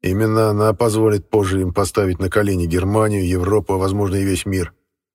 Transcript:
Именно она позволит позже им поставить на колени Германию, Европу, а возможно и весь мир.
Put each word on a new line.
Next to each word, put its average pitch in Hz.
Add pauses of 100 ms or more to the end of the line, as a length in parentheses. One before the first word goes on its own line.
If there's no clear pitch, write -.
Именно 110
она 104
позволит 110
позже 95
им 90
поставить 95
на 92
колени 98
Германию, 98
Европу, 95
а 95
возможно 98
и 98
весь 95
мир. 95 (400)